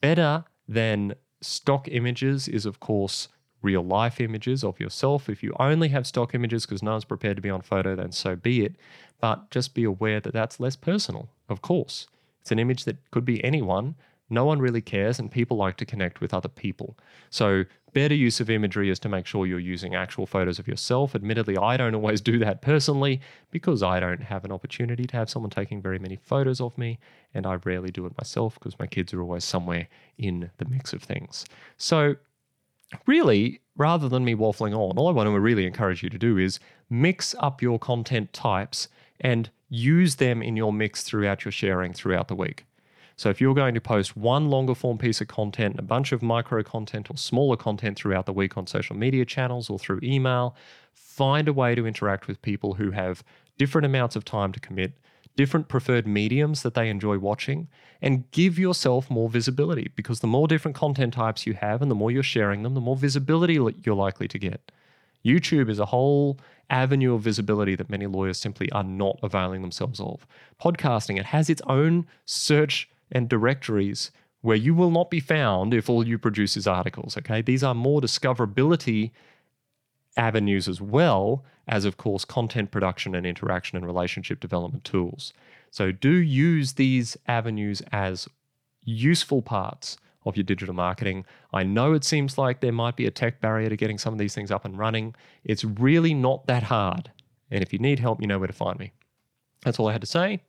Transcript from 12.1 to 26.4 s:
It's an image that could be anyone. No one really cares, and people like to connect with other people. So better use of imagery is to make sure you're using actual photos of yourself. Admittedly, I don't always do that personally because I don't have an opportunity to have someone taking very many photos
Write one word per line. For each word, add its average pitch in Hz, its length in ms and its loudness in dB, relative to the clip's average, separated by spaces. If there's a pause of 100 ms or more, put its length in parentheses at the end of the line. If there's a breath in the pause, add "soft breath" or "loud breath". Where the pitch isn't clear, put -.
It's - 100 -4
an 110 80 2
image 123 240 0
that - 140 -6 (120)
could 123 160 0
be 117 180 -2
anyone. 123 520 0 (340 soft breath)
No 117 160 2
one 151 140 2
really 123 220 0
cares, 107 360 -2
and 107 140 -8
people 120 260 0
like 98 200 -2
to - 80 -6
connect 92 360 -6
with - 100 -4
other 87 180 -4
people. - 460 -10 (360 soft breath)
So 98 340 2 (280 soft breath)
better 143 200 4
use 127 260 2
of 113 120 -2
imagery 104 380 0
is 92 100 0
to 107 100 -6
make 92 160 -4
sure 95 220 -2
you're 90 100 -2
using 90 380 -6
actual 92 320 -4
photos 90 320 -2
of - 80 -10
yourself. 131 480 -2
Admittedly, 104 420 -2
I 107 200 2
don't 117 180 0
always 107 260 0
do 117 180 2
that 107 220 0
personally 139 580 2 (300 loud breath)
because 170 320 0
I 92 180 2
don't 90 220 -2
have 98 240 -8
an 98 60 -8
opportunity 120 560 -6
to 123 100 -6
have 113 120 -2
someone 110 200 -6
taking 101 320 -6
very 95 160 -4
many 95 200 -10
photos 131 440 0